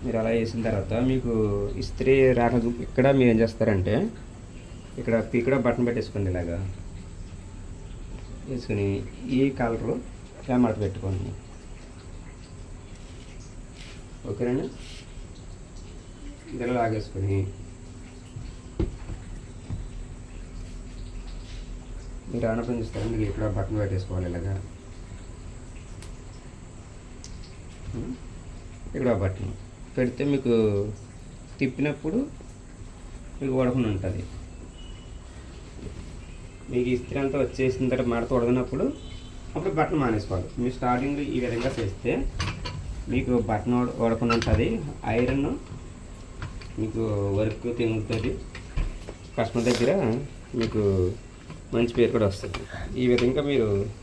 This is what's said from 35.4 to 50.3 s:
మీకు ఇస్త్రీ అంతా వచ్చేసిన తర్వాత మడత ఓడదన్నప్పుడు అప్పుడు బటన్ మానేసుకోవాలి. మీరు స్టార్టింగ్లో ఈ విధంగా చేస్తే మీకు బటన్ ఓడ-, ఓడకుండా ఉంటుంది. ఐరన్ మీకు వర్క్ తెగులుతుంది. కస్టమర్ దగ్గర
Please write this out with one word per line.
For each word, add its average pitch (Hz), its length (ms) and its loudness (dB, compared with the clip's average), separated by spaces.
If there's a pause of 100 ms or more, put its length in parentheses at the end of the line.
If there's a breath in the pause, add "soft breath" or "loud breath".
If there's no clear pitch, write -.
మీకు 123 240 2
ఇస్త్రీ - 260 -2
అంతా 135 200 2
వచ్చేసిన 127 500 2
తర్వాత 123 220 2
మడత 117 220 0
ఓడదన్నప్పుడు 127 500 4 (680)
అప్పుడు 165 260 0
బటన్ 180 240 4
మానేసుకోవాలి. 98 440 0 (120)
మీరు 123 180 2
స్టార్టింగ్లో 135 460 2 (120)
ఈ 127 100 2
విధంగా 120 340 0
చేస్తే 117 340 0 (1000)
మీకు 127 180 4 (180)
బటన్ 113 300 2
ఓడ-, 123 240 0
ఓడకుండా 113 360 4
ఉంటుంది. 113 300 4 (480)
ఐరన్ 131 260 4 (1400)
మీకు 110 200 0 (380)
వర్క్ 110 280 0 (140)
తెగులుతుంది. 110 500 2 (1080)
కస్టమర్ 117 320 4
దగ్గర 120 200 6 (680)